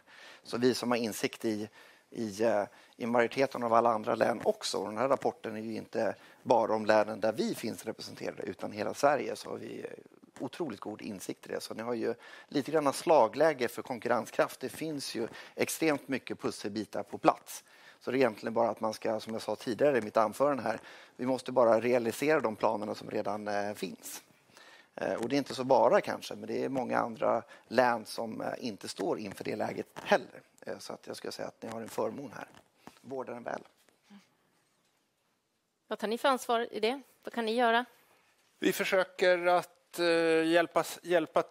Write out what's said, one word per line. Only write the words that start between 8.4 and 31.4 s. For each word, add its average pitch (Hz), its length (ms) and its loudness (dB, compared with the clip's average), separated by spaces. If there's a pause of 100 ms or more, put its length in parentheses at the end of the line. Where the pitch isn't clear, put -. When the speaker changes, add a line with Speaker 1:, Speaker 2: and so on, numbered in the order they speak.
Speaker 1:
utan 104 280 -8
hela 104 220 -4
Sverige, 120 420 2
så - 140 -12
har 110 80 -8
vi, 110 220 -12
eh, - 640 -14
otroligt 127 360 -6
god 107 220 -10
insikt - 440 -10
i - 40 -12
det. 95 120 -4
Så - 120 -10
ni 107 100 -8
har 120 100 -4
ju 113 220 -2 (320)
lite 143 240 -2
grann 143 220 4
slagläge 135 760 4
för - 140 -8
konkurrenskraft. 120 760 0
Det 127 100 -6
finns 147 460 -6
ju 113 120 -2 (280)
extremt 156 520 0
mycket 117 320 -6
pusselbitar 104 640 -4
på - 140 -12
plats. - 460 0 (360)
Så - 120 -6
det 127 60 0
är - 20 4
egentligen 117 340 0
bara 113 160 4
att - 100 -4
man 110 140 -2
ska, 110 260 -4
som 113 140 -10
jag 110 80 -6
sa 107 140 -4
tidigare 131 420 2
i 110 40 0
mitt 107 160 -2
anförande 113 460 2
här, 113 160 -4 (360)
vi 123 100 -6
måste 131 260 -2
bara 117 280 8
realisera 123 600 2
de 113 160 0
planerna 104 400 0
som 107 140 -12
redan, 104 380 -4
eh, 104 260 -2
finns. - 500 -10 (720)
Eh, - 180 -2
och 113 160 -4
det 135 60 0
är - 20 2
inte 127 180 -4
så 127 80 -4
bara 131 380 6
kanske, - 340 -6
men 107 120 -12
det 117 160 -4
är 131 60 -2
många 120 300 -2
andra 113 440 0 (240)
län 117 380 2
som, - 360 -8
eh, 117 160 -6
inte 110 300 -10
står 175 320 -4
inför 101 240 -10
det - 120 -4
läget 107 320 -6 (160)
heller. - 380 0 (200)
Eh, 98 180 -10
så - 140 -12
att - 140 -14
jag 117 100 -10
skulle 104 140 -10
säga 104 160 -8